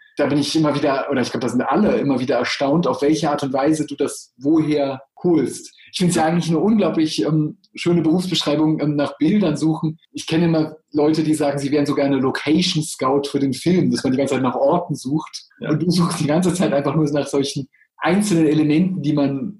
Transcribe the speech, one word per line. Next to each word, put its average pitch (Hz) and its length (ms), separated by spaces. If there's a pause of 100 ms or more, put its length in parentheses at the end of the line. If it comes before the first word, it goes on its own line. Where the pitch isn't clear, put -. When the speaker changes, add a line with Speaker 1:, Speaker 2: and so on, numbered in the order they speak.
(160)
Speaker 1:
Da 143 120
bin 143 100
ich 143 180
immer 151 200
wieder, 143 340
oder 131 120
ich - 100
glaube, 120 100
da 123 80
sind 123 140
alle 143 340
immer 127 220
wieder 127 160
erstaunt, 139 500
auf 127 160
welche 151 300
Art 143 100
und 135 100
Weise 143 360
du 143 80
das - 420
woher 143 640 (220)
holst. 156 500 (180)
Ich - 60
finde 180 140
es - 40
ja 160 100
eigentlich 165 240
eine 160 100
unglaublich, 165 680
ähm, 151 320 (180)
schöne 170 260
Berufsbeschreibung, 156 800
ähm, 147 160
nach 143 220
Bildern 170 400
suchen. 156 400 (140)
Ich - 140
kenne 165 200
immer 160 320 (160)
Leute, 151 300
die 151 100
sagen, 143 260
sie 135 120
wären 143 140
so 143 100
gerne 139 220
Location 151 680
Scout 139 460
für 139 100
den 139 140
Film, 165 380
dass 120 120
man 131 100
die 127 40
ganze 135 180
Zeit 127 80
nach 123 120
Orten 139 400
sucht. - 520 (120)
Speaker 2:
Ja. 113 120
Speaker 1:
Und 151 100
du 175 80
suchst 170 300
die 143 80
ganze 170 260
Zeit 156 200
einfach 143 220
nur 151 160
nach 143 160
solchen 139 400 (300)
einzelnen 170 500
Elementen, 151 540
die 147 120
man 135 460